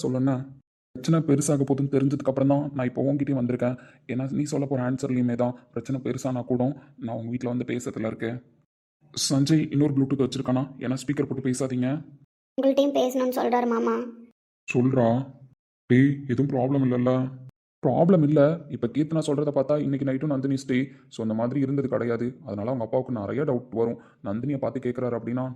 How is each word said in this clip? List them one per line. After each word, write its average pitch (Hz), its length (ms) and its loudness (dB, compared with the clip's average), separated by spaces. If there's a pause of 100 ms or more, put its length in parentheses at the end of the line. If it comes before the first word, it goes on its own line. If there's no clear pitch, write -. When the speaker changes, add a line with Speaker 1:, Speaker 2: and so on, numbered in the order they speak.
Speaker 1:
சொல்லுண்ணே. 131 440 0 (460)
பிரச்சனை 160 280 2
பெருசாக 143 440 2
போகுதுன்னு 139 320 0
தெரிஞ்சதுக்கு 135 320 2
அப்புறம் 135 200 2
தான் 143 260 2
நான் 127 120 -2
இப்போ 127 160 -2
உன்கிட்டயே 143 340 0
வந்திருக்கேன். 123 420 -2 (280)
ஏன்னா 131 260 -4
நீ 147 100 0
சொல்ல 143 240 -2
போற 127 240 -2
ஆன்சர்லயுமே 127 440 0
தான் 123 200 0 (160)
பிரச்சனை 127 300 -6
பெருசானா 127 440 -4
கூட 127 320 0 (200)
நான் 117 200 -6
உங்க 113 140 -8
வீட்ல 123 180 -4
வந்து 123 160 -2
பேசுறதுல 120 420 -4
இருக்கேன். 113 360 -6 (720)
சஞ்சய் 151 560 2
இன்னொரு 143 220 2
Bluetooth 135 300 2
வச்சிருக்கானா? 127 400 0 (160)
ஏன்னா 123 240 -2
ஸ்பீக்கர் 143 260 -2
போட்டு 131 200 -4
பேசாதீங்க. 127 400 -2 (680)
Speaker 2:
உங்கள்கிட்டயும் 277 380 2
பேசணும்னு 254 420 0
சொல்றாரு 240 280 2
மாமா. 226 280 0 (720)
Speaker 1:
சொல்றா. 127 380 4 (840)
டேய், 131 200 8 (180)
எதுவும் 131 220 2
ப்ராப்ளம் 135 340 2
இல்லைல்ல? 123 280 2 (680)
ப்ராப்ளம் 160 400 4
இல்ல. 147 180 6 (300)
இப்ப 123 160 -2
கீர்த்தனா 151 400 -2
சொல்றத 147 280 0
பார்த்தா 139 260 2
இன்னைக்கு 139 260 -2
நைட்டும் 135 280 -2
நந்தினி 135 200 0
ஸ்டே. 131 240 0 (300)
So, - 140 -8
அந்த 110 120 -2
மாதிரி 123 260 0
இருந்தது 135 280 0
கிடையாது. 117 380 -2 (200)
அதனால 104 220 -6
அவங்க 123 160 -4
அப்பாவுக்கு 127 280 -2
நிறைய 107 300 -4
டவுட் 139 280 -2
வரும். 113 300 -2 (240)
நந்தினியை 120 340 -4
பார்த்து 123 220 -4
கேட்கறாரு 123 380 -4
அப்படின்னா 123 380 -6